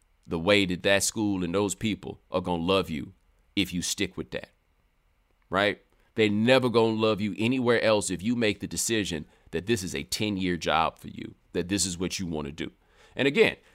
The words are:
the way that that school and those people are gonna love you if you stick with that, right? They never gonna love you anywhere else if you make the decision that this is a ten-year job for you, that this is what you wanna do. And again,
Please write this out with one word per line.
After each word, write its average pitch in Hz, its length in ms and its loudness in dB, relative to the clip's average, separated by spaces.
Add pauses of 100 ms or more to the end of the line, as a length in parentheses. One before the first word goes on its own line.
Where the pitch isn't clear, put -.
(280)
the 85 120 -4
way 101 260 4
that 90 180 -4
that 98 200 4
school 101 400 -2
and 85 100 -4
those 101 220 0
people 101 440 -6 (120)
are 92 100 0
gonna 87 220 -2
love 92 260 2
you 73 240 -8 (420)
if 95 160 0
you 87 100 -2
stick - 360 -4
with - 140 -10
that, - 180 -8 (1000)
right? 101 320 0 (340)
They 110 140 4
never 120 400 4
gonna 113 300 2
love 110 220 2
you 104 160 -4
anywhere 120 440 2
else 104 280 2
if 87 140 -4
you 120 120 0
make 110 240 0
the 98 80 -8
decision 87 580 -2 (260)
that 82 160 -6
this 110 160 0
is 80 120 -8
a 71 80 -4
ten-year 92 540 -2
job 78 400 0
for - 120 -16
you, - 260 -14 (180)
that 87 160 -2
this 95 160 0
is 90 120 -6
what 87 220 -4
you 95 60 -6
wanna 76 260 -6
do. 78 200 -10 (440)
And 131 120 0
again, 143 280 2 (200)